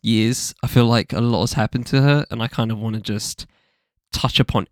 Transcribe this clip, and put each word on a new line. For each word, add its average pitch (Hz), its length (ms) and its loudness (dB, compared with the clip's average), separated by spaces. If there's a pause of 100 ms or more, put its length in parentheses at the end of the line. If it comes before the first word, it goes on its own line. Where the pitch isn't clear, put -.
years, 110 560 0
I - 60 -4
feel 120 180 6
like 117 260 2
a 107 100 -2
lot 117 200 2
has 120 120 0
happened 120 340 -2
to 135 160 2
her, 143 260 4
and 113 140 -6
I 113 40 -2
kind 113 240 -4
of 113 60 -4
wanna 110 220 -4
just - 480 -6 (640)
touch - 280 -2
upon 117 320 0